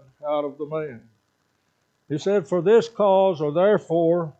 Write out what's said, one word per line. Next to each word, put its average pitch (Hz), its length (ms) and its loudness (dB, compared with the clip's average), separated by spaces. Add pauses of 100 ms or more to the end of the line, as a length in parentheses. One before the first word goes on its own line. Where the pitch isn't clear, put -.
(260)
out 147 200 -2
of 139 120 -10
the 151 80 -8
man.' 147 440 -10 (960)
He 143 120 -4
said, 196 280 -2
'For 180 140 -2
this 220 260 4
cause, 190 540 2
or 147 100 -4
therefore 170 880 0